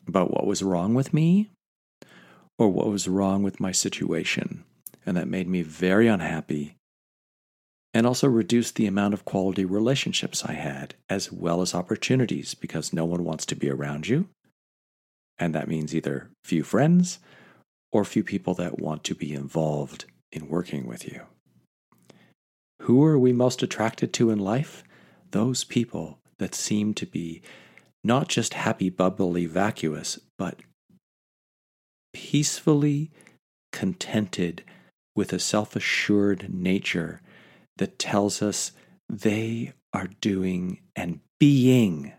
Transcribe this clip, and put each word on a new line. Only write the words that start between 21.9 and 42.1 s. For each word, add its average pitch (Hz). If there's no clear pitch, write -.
Who 127
are 156
we 127
most 123
attracted 113
to 117
in 107
life? 107
Those 123
people 82
that -
seem 107
to -
be 85
not 127
just -
happy, 104
bubbly, 90
vacuous, 80
but 95
peacefully 147
contented 95
with 101
a 90
self-assured 101
nature 90
that -
tells 101
us 104
they 113
are 95
doing 92
and 85
being 123